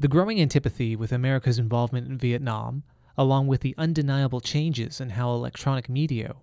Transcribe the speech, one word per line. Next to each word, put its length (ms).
The 80
growing 320
antipathy 560
with 160
America's 460
involvement 500
in 80
Vietnam, 640
along 300
with 140
the 160
undeniable 640
changes 600
in 100
how 200
electronic 580
media 540